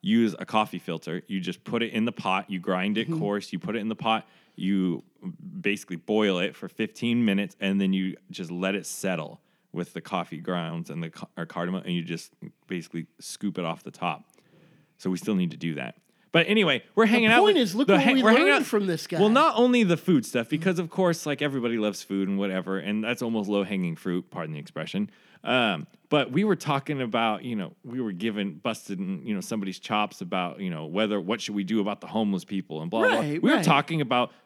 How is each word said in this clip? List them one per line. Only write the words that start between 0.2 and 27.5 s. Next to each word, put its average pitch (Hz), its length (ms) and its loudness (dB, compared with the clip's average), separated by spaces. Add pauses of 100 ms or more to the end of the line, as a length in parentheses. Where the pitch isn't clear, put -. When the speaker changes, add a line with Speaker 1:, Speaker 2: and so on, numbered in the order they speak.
Speaker 1:
a 87 80 -10
coffee 107 320 0
filter. 82 480 -6
You 98 140 -4
just 90 240 -6
put 117 180 -2
it 113 100 -4
in 113 140 0
the 117 60 -4
pot. 95 380 -2
You 92 80 -4
grind 95 380 0
it 113 120 -2
Speaker 2:
Mm-hmm. 165 120 -4
Speaker 1:
coarse. 101 320 -4
You 92 60 -6
put 107 180 -6
it 110 40 -4
in 107 80 -6
the 110 80 -4
pot. 110 300 -2 (300)
You 92 480 0 (560)
basically 101 360 -4
boil 107 420 2
it 95 180 -2
for 101 120 -14
fifteen 117 580 -2
minutes, 98 340 0
and 98 200 0
then 95 120 2
you 95 240 -2 (140)
just 85 200 -10
let 92 240 -2
it 92 120 -6
settle 87 540 -6 (320)
with 87 200 -8
the - 80 -10
coffee 87 380 -6
grounds 85 520 -6
and 80 120 -8
the 80 80 -8
ca-, - 260 -16
or 85 100 -6
cardamom, 87 380 -6
and 87 100 -4
you 85 80 -2
just 82 300 -10 (340)
basically 85 400 -8 (140)
scoop - 380 -6
it 87 80 -4
off 82 180 -6
the - 60 -14
top." 82 340 -6 (720)
So - 100 -6
we 92 100 0
still 107 160 -2
need 90 180 0
to - 40 -12
do 80 200 -6
that. 62 200 -10 (360)
But 170 140 6
anyway, 185 380 2 (100)
we're 220 120 6
Speaker 2:
The 208 60 4
Speaker 1:
hanging 226 180 6
out 240 100 8
Speaker 2:
point 403 160 6
Speaker 1:
with 269 80 6
Speaker 2:
is, 180 100 0
look 262 140 2
Speaker 1:
the 196 60 8
Speaker 2:
what - 100 6
Speaker 1:
ha-, 247 80 6
Speaker 2:
we 262 100 4
Speaker 1:
we're 208 80 8
hanging 269 180 8
Speaker 2:
learned 285 120 6
Speaker 1:
out 285 60 -2
Speaker 2:
from 208 200 0
this 170 200 -2
guy. 165 120 -4
Speaker 1:
Well, 208 120 6
not 277 260 6
only 247 260 6
the 170 140 6
food 143 300 4
stuff, 117 220 -2
because 165 300 0
of 170 120 -4
course, 175 360 2
like, 147 160 -2
everybody 123 360 0
loves 107 260 -2
food 98 240 0
and 98 100 0
whatever, 95 400 -2
and 104 240 -2
that's 113 200 -4
almost 110 260 -2
low-hanging 95 480 0
fruit, 90 340 -4
pardon 80 240 -8
the 73 60 -8
expression. 87 500 -6 (320)
Um, 113 440 0 (240)
but 139 200 2
we 180 140 2
were 208 100 2
talking 143 460 -2
about, 113 440 0
you 120 120 -6